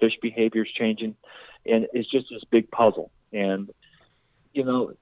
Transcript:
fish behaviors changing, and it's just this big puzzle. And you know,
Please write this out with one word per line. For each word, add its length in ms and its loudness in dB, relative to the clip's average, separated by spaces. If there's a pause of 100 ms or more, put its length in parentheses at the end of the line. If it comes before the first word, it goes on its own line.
fish 200 2
behaviors 540 0
changing, 400 -2 (520)
and 260 2
it's 180 -4
just 200 0
this 200 -14
big 200 4
puzzle. 400 2 (220)
And 380 -2 (840)
you 100 -2
know, 380 -2